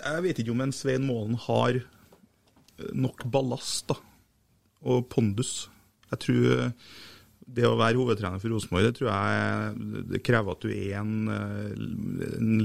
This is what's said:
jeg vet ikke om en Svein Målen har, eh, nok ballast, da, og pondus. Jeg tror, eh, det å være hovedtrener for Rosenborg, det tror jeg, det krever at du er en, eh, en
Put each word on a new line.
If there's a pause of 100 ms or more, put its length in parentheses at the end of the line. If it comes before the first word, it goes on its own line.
jeg
vet
ikke
om
en
Svein
Målen
har,
eh,
nok
ballast,
da, (880)
og
pondus. (420)
Jeg
tror, (140)
eh, (760)
det
å
være
hovedtrener
for
Rosenborg,
det
tror
jeg,
det
krever
at
du
er
en, (140)
eh,
en